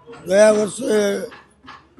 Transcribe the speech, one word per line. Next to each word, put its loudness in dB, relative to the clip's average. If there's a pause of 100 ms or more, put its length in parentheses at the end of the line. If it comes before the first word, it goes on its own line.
(280)
ગયા 4
વર્ષે -4 (800)